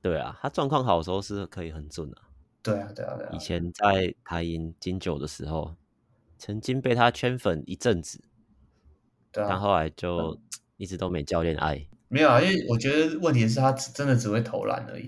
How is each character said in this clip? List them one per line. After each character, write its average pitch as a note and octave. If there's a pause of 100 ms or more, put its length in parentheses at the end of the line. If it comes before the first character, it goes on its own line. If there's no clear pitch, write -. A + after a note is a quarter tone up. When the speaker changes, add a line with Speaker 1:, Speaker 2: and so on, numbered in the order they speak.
Speaker 1:
对 F2
啊， C#2+
他 C#3
状 D3+
况 C3+
好 G2+
的 D#2+
时 D#2+
候 F#2+
是 G2+
可 F#2
以 E2
很 D#2
准 D#2
啊。 - (400)
Speaker 2:
对 G#2
啊， G2+
对 -
啊， -
对 -
啊。 -
Speaker 1:
以 E2+
前 E2+
在 F#2+ (100)
台 E2+
银 E2
金 F#2
九 E2
的 D2+
时 -
候， D#2+ (640)
曾 G#2
经 B2+
被 B2
他 A#2+
圈 B2+
粉 E2
一 F#2
阵 G2
子。 - (1120)
Speaker 2:
对 G#2
啊。 G#2
Speaker 1:
但 F#2+
后 G2+
来 D#2+
就 E2+ (400)
一 F#2+
直 F2
都 F#2
没 E2
教 E2+
练 E2
爱。 D2+
Speaker 2:
嗯。 C#2+ (220)
没 C3+
有 D3+
啊， B2
因 -
为 F3+
我 A#2
觉 C3+
得 D#3
问 E3
题 A#2
是 B2+
他 C3
只， -
真 C#3+
的 B2+
只 A2+
会 A2
投 -
篮 F2+
而 -
已。 C3